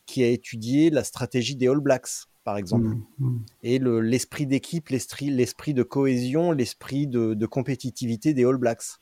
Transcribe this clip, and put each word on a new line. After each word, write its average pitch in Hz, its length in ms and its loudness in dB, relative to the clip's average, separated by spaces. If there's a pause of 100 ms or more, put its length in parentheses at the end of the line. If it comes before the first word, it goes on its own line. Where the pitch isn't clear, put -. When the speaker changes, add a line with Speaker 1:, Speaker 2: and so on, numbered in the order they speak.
Speaker 1:
qui 131 180 0
a 117 40 6
étudié 123 600 2
la 135 160 2
stratégie 123 500 -4
des 127 140 2
All 143 120 4
Blacks, - 480 -2 (160)
par 104 120 -4
exemple. 104 300 0
Speaker 2:
Mhm. 110 160 -4 (160)
Mhm. 127 220 -2 (240)
Speaker 1:
Et 127 160 2
le, 120 200 2
l'esprit 123 460 -2
d'équipe, 135 440 -4
l'esprit, 135 400 -4
l'esprit 131 440 -2
de 123 80 2
cohésion, 135 680 0
l'esprit 139 560 -4
de, 113 260 0
de 107 120 -2
compétitivité 127 880 -2
des 127 100 4
All 131 120 4
Blacks. 117 280 0 (180)